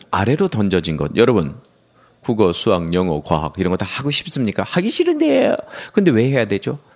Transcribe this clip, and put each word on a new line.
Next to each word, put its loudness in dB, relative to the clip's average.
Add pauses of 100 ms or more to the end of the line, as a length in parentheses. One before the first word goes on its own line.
(120)
아래로 0
던져진 0
것, -4
여러분, 4 (680)
국어, 2
수학, -2
영어, 0
과학 -2
이런 -2
거 0
다 -8
하고 -6
싶습니까? -4
하기 -2
싫은데요. 0 (380)
근데 4
왜 4
해야 0
되죠? -4 (180)